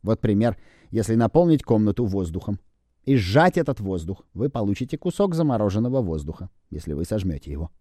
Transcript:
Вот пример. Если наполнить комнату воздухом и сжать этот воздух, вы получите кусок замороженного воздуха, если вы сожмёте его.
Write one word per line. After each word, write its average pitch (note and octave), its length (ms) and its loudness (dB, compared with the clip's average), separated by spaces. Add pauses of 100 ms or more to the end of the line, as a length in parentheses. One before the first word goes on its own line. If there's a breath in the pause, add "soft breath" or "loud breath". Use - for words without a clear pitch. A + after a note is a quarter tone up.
Вот A2 180 0
пример. A2 360 2 (340 soft breath)
Если A2+ 240 0
наполнить D3+ 480 4
комнату A2 420 2
воздухом F#2 540 -4 (460)
и C3+ 100 4
сжать B2 420 4
этот C#3+ 220 -2
воздух, F#2+ 440 -6 (100)
вы C3+ 160 -2
получите A#2 480 -2
кусок F#3 360 -2
замороженного B2 680 0
воздуха, D#2+ 480 -6 (200)
если D2+ 240 -8
вы D#2+ 120 -4
сожмёте F2+ 460 -4
его. D#2 300 -8